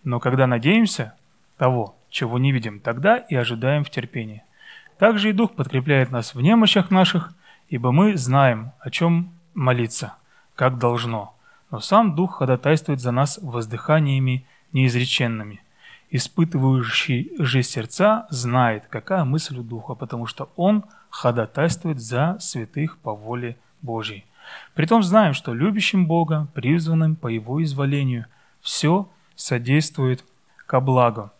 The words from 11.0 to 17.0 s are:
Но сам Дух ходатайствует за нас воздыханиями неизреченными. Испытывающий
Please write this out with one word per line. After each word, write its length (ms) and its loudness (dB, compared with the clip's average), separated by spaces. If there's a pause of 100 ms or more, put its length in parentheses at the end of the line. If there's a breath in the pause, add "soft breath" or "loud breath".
Но 80 -8
сам 340 2
Дух 220 -2
ходатайствует 640 0
за 100 -4
нас 320 -2
воздыханиями 1040 0 (260 soft breath)
неизреченными. 880 -2 (480 loud breath)
Испытывающий 1300 0